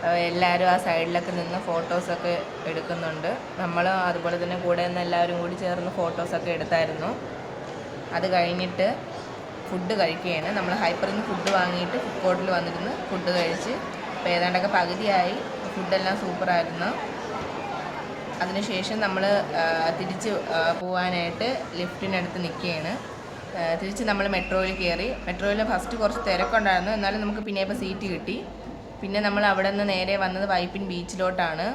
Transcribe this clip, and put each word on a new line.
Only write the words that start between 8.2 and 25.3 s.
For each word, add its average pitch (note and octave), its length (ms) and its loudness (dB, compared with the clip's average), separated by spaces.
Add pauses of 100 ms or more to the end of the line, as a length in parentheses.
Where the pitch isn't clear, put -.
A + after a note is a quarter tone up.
കഴിഞ്ഞിട്ട് F3+ 520 2 (800)
ഫുഡ് F#3 300 -2
കഴിക്കുകയാണ്. E3 580 0
നമ്മൾ F3+ 240 0
ഹൈപ്പറിൽ F3 320 0
നിന്ന് G#3 160 -2
ഫുഡ് F#3 260 0
വാങ്ങിയിട്ട് F3+ 480 2
ഫുഡ് G3 220 -4
കോർട്ടിൽ F3+ 320 2
വന്നിരുന്ന് E3+ 340 -2 (160)
ഫുഡ് F3+ 300 -2
കഴിച്ച്, F3 360 0 (420)
അപ്പോൾ - 200 -2
ഏതാണ്ടൊക്കെ F3+ 400 2
പകുതിയായി. F#3 580 4 (400)
ഫുഡെല്ലാം F#3 480 2
സൂപ്പറായിരുന്നു. F3 680 0 (1500)
അതിനുശേഷം G3 600 -2
നമ്മൾ, F#3+ 180 2 (380)
ആ, E3 40 4 (320)
തിരിച്ച്, F#3 340 -2 (260)
ആ, - 20 4 (220)
പോവാനായിട്ട് F3+ 680 0 (320)
ലിഫ്റ്റിനടുത്ത് F3+ 680 -2
നിൽക്കുകയാണ്. E3 480 -2 (680)
ആ, E3+ 60 0 (160)
തിരിച്ച് G3+ 300 -2
നമ്മൾ G3 240 2
മെട്രോയിൽ F#3+ 440 2
കയറി. F3+ 300 2 (180)
മെട്രോയിൽ G3+ 340 0 (120)